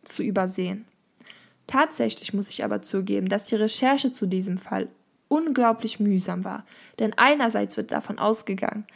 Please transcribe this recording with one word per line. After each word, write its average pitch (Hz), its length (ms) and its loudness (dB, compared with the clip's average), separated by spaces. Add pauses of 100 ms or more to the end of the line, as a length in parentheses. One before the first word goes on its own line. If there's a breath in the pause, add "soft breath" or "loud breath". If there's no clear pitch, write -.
zu - 180 -6
übersehen. 190 600 -2 (840 loud breath)
Tatsächlich 240 640 0
muss 202 160 -4
ich - 140 -4
aber 104 180 -2
zugeben, 196 460 -2
dass 202 180 -2
die - 80 -2
Recherche 254 580 2
zu 233 140 -4
diesem 185 320 -2
Fall 190 300 -6 (400)
unglaublich 247 720 2
mühsam 185 440 0
war, 190 220 -10 (320 loud breath)
denn 220 180 0
einerseits 240 640 4
wird 214 140 -6
davon - 260 -4
ausgegangen, 214 640 -2 (120)